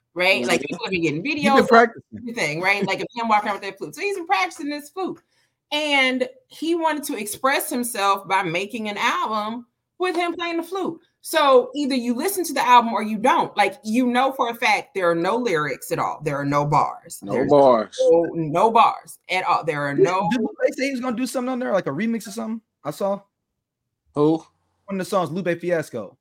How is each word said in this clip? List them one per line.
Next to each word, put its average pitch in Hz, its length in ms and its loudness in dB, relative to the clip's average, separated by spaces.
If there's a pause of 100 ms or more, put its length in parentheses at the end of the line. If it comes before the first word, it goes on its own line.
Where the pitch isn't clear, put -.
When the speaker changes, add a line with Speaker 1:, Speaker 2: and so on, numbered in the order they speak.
(160)
Speaker 1:
right? 185 260 2
Speaker 2:
Mm-hmm. 240 80 -2
Speaker 1:
Like, 170 120 2
people - 240 -10
have 196 60 -6
been 175 120 -2
getting 156 200 -2
Speaker 3:
He's 294 200 -4
been 277 100 4
Speaker 1:
videos, 262 140 6
Speaker 3:
practicing. 233 340 4 (160)
Speaker 1:
everything, 180 440 -6
right? 196 260 0
Like, 190 140 -4
of 165 140 -8
him 233 120 -4
walking 214 220 2
around 196 100 -4
with 202 100 -8
that 196 80 -12
flute. 147 160 -12
So 302 80 -12
he's 392 160 -4
been 339 80 -10
practicing 370 440 -4
this 294 200 -10
flute. 349 320 -8 (500)
And 269 560 0 (200)
he 330 260 -4
wanted 311 300 0
to 285 160 -6
express 262 500 -2
himself 196 580 -2
by 190 140 0
making 202 480 -4
an 202 80 -8
album 233 680 -4 (320)
with 370 160 -2
him 339 180 -2
playing 339 240 -6
the 330 60 -2
flute. 339 360 -6 (260)
So 269 480 4
either 277 220 -2
you 240 180 0
listen 359 300 -2
to 294 100 -8
the 254 140 -2
album 233 240 6
or 208 100 -2
you 220 160 -4
don't. 277 380 2
Like, 196 200 2 (100)
you 233 200 2
know 247 280 2
for 247 160 -2
a 233 40 -4
fact 214 400 0
there 180 160 2
are 170 60 4
no 185 220 0
lyrics 156 520 -2
at 165 80 -2
all. 101 240 -2
There 151 140 -4
are 143 80 -4
no 143 220 2
bars. 135 580 -2
Speaker 2:
No 101 80 -8
Speaker 1:
There's 135 180 0
Speaker 2:
bars. 131 520 6
Speaker 1:
no, 170 220 6 (100)
no 165 360 2
bars - 500 2 (120)
at 185 140 -2
all. 165 180 2
There 151 200 -4
are 143 120 -2
Speaker 3:
Did, 185 80 6
Speaker 1:
no 190 280 2
Speaker 3:
did 240 100 0
Lupe 214 80 -2 (240)
say 262 140 -2
he 277 40 -4
was 262 80 -6
gonna 247 160 -4
do 247 100 -4
something 247 220 -4
on 262 120 -4
there, 247 120 -4
like 180 160 0
a 147 40 -4
remix 220 360 -4
or 202 40 -14
something? 226 280 -8 (240)
I 143 80 -8
saw. 196 300 -4 (920)
Speaker 2:
Who? 156 280 2 (400)
Speaker 3:
One 196 160 -6
of 180 60 -4
the - 0 -
songs, 180 260 -2
Lupe 170 300 -4
Fiasco. 151 600 -4